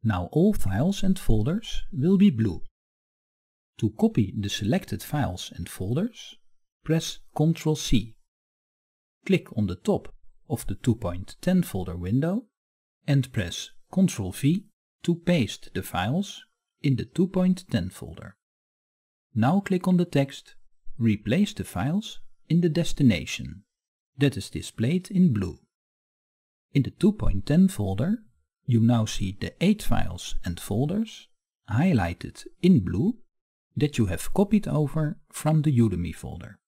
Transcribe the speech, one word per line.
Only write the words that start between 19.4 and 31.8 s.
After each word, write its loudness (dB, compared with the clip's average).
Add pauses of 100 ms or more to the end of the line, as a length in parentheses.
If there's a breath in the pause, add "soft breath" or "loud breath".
click -2
on 4
the 4
text, -2 (420)
"Replace 2
the -8
files" -4 (280)
in 2
the 2
destination, 0 (560)
that 2
is -10
displayed -4
in 4
blue. -4 (1120)
In 2
the -2
two 2
point 0
ten 4
folder, -2 (420)
you 4
now 4
see -4
the -8
eight 2
files 0 (100)
and -4
folders, -4 (420)
highlighted 0 (180)